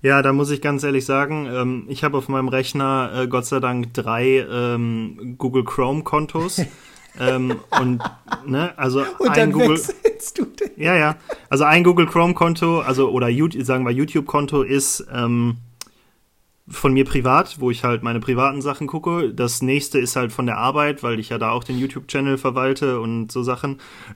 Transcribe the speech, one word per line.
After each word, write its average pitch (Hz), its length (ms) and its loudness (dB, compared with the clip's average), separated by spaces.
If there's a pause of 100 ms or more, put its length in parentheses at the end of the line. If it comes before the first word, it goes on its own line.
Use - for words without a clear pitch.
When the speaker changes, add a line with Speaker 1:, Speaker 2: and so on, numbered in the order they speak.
Speaker 1:
Ja, 139 220 4
da 135 100 4
muss 143 160 2
ich 143 140 -4
ganz 143 200 0
ehrlich 135 220 0
sagen, 143 420 0
ähm, 123 440 -4
ich 139 120 -6
hab 147 120 0
auf 135 160 -2
meinem 135 180 0
Rechner, 131 640 -2
äh, 127 140 -2
Gott 123 160 -2
sei 131 160 -2
Dank 123 320 -2
drei, 123 580 2
ähm, 117 880 -4
Google 127 280 0
Chrome-Kontos. 151 1000 -2
Speaker 2:
<laughs> - 60 -16 (440)
Speaker 1:
Ähm, 127 440 0 (180)
und, 123 240 0 (420)
ne, 143 320 -4
also 131 280 0 (160)
Speaker 2:
Und 359 80 4
Speaker 1:
ein - 80 2
Speaker 2:
dann 214 160 4
Speaker 1:
Google 247 260 4
Speaker 2:
wechselst - 580 -4
du 269 100 -2
den. - 300 -8
Speaker 1:
Ja, 170 200 2
ja. 151 200 2 (320)
Also 139 140 2
ein 156 220 6
Google 175 220 6
Chrome-Konto, 170 760 2
also, 131 280 2
oder 123 200 2
Yout-, 135 340 0
sagen 127 220 0
wir 120 80 0
YouTube-Konto 143 720 0
ist, 135 520 -2
ähm, 120 440 0 (1080)
von - 260 -2
mir 135 120 4
privat, 135 560 2
wo 123 100 0
ich 120 140 -4
halt 120 180 0
meine 117 160 -2
privaten 135 440 0
Sachen 143 260 -4
gucke. 165 440 -2
Das 120 300 -2
nächste 135 380 0
ist 120 160 -2
halt 123 160 -2
von 127 140 -4
der 113 100 -2
Arbeit, 143 480 0
weil 117 160 -2
ich 107 80 -8
ja 117 100 -4
da 113 140 0
auch 120 100 -2
den 127 160 -6
YouTube-Channel 135 580 -2
verwalte 131 600 0
und 113 320 -4
so 127 140 -4
Sachen. 135 340 -4 (380)